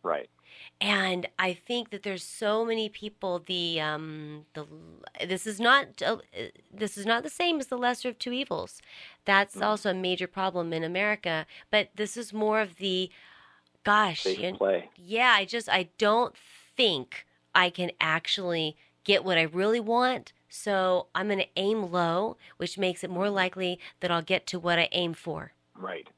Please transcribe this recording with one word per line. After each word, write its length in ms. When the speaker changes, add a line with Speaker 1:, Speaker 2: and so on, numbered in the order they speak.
Speaker 1:
Right. 260
Speaker 2:
And 480
I 140
think 380
that 120
there's 200
so 420
many 240
people, 560
the, 340
um, 720
the, 140
this 220
is 120
not, 420
uh, 160
this 260
is 80
not 180
the 60
same 300
as 80
the 100
lesser 320
of 100
two 140
evils. 480
That's 300
Speaker 1:
Mm. 100
Speaker 2:
also 260
a 40
major 320
problem 460
in 100
America, 600
but 260
this 220
is 160
more 280
of 160
the, 320
gosh, 400
Speaker 1:
Safe 160
Speaker 2:
you 160
Speaker 1:
play. 400
Speaker 2:
yeah, 420
I 80
just, 240
I 280
don't 380
think 500
I 140
can 300
actually 760
get 200
what 140
I 60
really 360
want, 540
so 680
I'm 140
gonna 160
aim 360
low, 460
which 200
makes 260
it 60
more 160
Speaker 1:
Mm-hmm. 100
Speaker 2:
likely 440
that 120
I'll 100
get 260
to 120
what 200
I 120
aim 220
for. 400
Speaker 1:
Right. 320